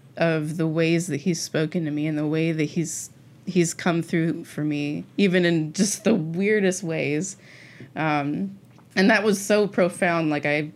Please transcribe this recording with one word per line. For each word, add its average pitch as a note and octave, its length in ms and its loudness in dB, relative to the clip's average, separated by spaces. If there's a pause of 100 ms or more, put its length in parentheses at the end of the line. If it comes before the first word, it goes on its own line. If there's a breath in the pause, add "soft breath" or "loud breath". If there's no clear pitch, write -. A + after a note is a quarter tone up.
(180)
of D#3+ 400 0
the D#3+ 100 0
ways E3 400 2
that C#3+ 140 -4
he's E3+ 200 -2
spoken D#3 440 -2
to D3 60 -4
me D3 160 -2
and D#3 100 -2
the D3+ 100 -2
way D#3+ 240 0
that D#3 140 0
he's, - 440 -6 (360)
he's E3+ 280 2
come E3+ 280 -2
through E3 440 -2
for - 180 -8
me, D3 400 -4 (140)
even F#3 280 4
in D#3+ 280 2
just - 300 -2
the G3 100 4
weirdest F#3 680 0
ways. D#3 520 -2 (600 loud breath)
Um, D#3 600 -2 (380)
and G3 140 6
that G#3 140 4
was G3+ 220 0
so G#3 220 4
profound. F3 640 0
Like, D3 160 -2
I, D3+ 300 0